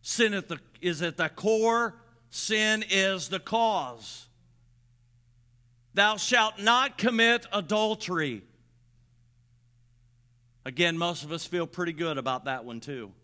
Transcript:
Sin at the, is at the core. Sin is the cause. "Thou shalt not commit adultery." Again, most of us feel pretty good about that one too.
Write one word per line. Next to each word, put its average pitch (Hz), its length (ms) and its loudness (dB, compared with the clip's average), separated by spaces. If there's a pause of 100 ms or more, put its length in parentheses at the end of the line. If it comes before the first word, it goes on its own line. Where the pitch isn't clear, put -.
Sin 220 320 2
at 196 140 -6
the, 165 120 -8 (220)
is 170 220 -2
at 165 140 -4
the 160 120 0
core. 226 720 0 (300)
Sin 214 580 0
is 190 400 2
the 190 100 -4
cause. 175 880 -2 (1700)
"Thou 208 240 4
shalt 220 400 2
not 240 400 4
commit 233 560 4
adultery." 180 920 -2 (2250)
Again, 165 320 -2
most 170 260 -2
of 147 80 -10
us 165 140 -8
feel 175 220 -4
pretty 170 260 -6
good 156 240 -4
about 127 280 -4
that 127 200 -6
one 117 140 -10
too. 117 340 -12 (100)